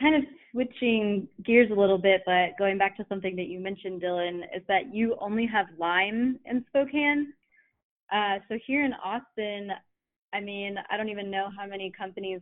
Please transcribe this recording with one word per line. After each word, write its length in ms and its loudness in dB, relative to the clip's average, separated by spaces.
kind 160 6
of 60 4
switching 800 0
gears 260 6
a 40 -2
little 240 6
bit, 280 6
but 320 2
going 180 2
back 200 0
to 120 -8
something 280 -4
that 100 -4
you 140 -8
mentioned, 420 -8
Dylan, 380 -2
is 100 -8
that 260 0
you 280 0
only 260 -2
have 200 0
Lime 680 0
in 220 -2
Spokane. 640 0
Uh, 260 0
so 180 -4
here 180 2
in 100 0
Austin, 760 -8
I 80 -4
mean, 360 -8
I 60 -2
don't 140 -2
even 200 -6
know 260 -2
how 100 -10
many 300 -8
companies 460 -8